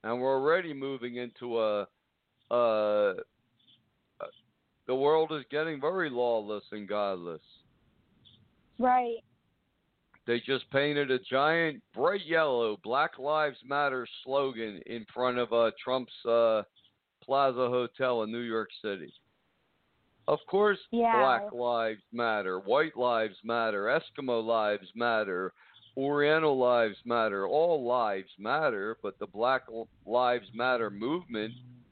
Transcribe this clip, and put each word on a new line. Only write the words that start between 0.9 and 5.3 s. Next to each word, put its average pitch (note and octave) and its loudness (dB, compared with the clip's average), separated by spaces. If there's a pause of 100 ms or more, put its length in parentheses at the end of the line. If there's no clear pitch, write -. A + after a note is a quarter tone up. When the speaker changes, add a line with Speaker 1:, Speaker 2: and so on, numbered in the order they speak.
Speaker 1:
into A#2+ -6
a, G#2 0 (640)
uh, G#2+ 2 (1700)
the B2+ 0
world D#3 4